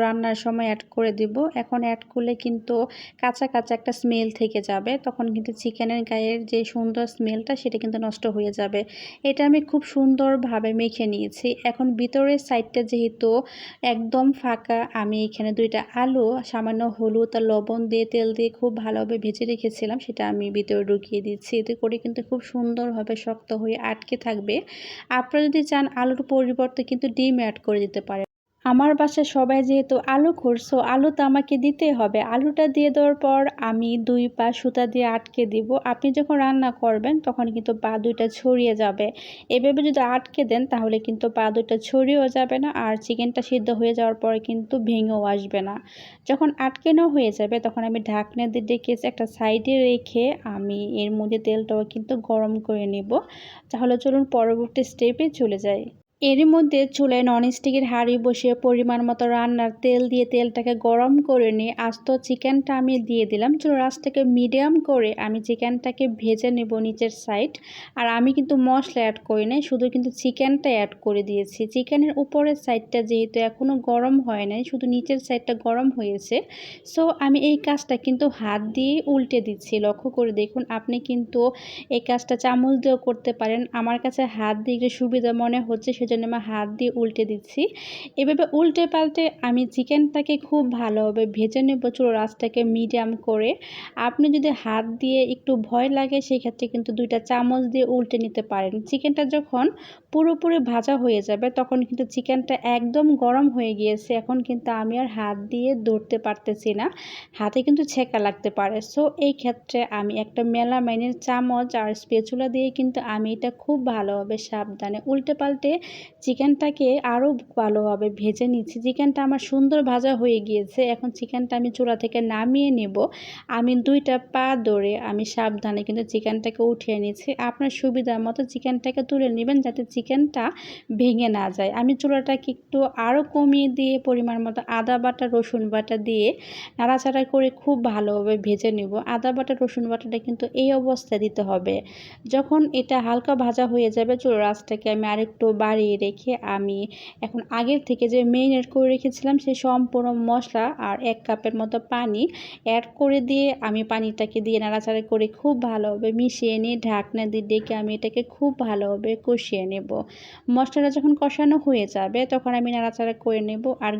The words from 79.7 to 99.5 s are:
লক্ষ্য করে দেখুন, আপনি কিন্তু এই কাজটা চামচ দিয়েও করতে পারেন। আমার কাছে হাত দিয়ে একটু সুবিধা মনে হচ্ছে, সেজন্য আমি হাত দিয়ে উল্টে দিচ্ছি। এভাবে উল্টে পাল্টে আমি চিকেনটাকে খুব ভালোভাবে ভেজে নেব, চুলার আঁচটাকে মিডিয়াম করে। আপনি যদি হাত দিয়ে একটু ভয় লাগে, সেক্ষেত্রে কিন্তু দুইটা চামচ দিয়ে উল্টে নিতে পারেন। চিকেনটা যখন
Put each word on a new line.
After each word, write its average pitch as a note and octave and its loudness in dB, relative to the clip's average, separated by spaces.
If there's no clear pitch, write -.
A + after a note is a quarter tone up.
লক্ষ্য G#3 -2
করে A#3 2
দেখুন, G#3+ -2
আপনি A#3+ -4
কিন্তু A#3+ -2
এই A#3+ 0
কাজটা B3 0
চামচ B3+ 4
দিয়েও C4 4
করতে A#3+ -2
পারেন। A3+ -2
আমার A#3 -2
কাছে B3+ -2
হাত G#3+ -2
দিয়ে B3 -2
একটু A#3+ 2
সুবিধা A#3+ 0
মনে A#3+ 0
হচ্ছে, A3+ -2
সেজন্য A#3+ -2
আমি A#3 -2
হাত G#3 -4
দিয়ে B3 0
উল্টে A3+ 0
দিচ্ছি। G#3 -6
এভাবে D4 2
উল্টে E4+ 4
পাল্টে D#4+ 0
আমি A#3+ 2
চিকেনটাকে D4 2
খুব D4 2
ভালোভাবে G#3+ 0
ভেজে A3 0
নেব, C4 0
চুলার A#3+ 2
আঁচটাকে A3+ -4
মিডিয়াম A3+ 0
করে। A3 2
আপনি D4 4
যদি D4+ 2
হাত A3 -2
দিয়ে C4 2
একটু B3+ -4
ভয় B3 2
লাগে, C4+ 0
সেক্ষেত্রে B3 -2
কিন্তু A#3 -4
দুইটা A#3 0
চামচ B3 2
দিয়ে C4 4
উল্টে A#3+ 0
নিতে A3 -6
পারেন। F#3+ -2
চিকেনটা D4 0
যখন C#4+ 0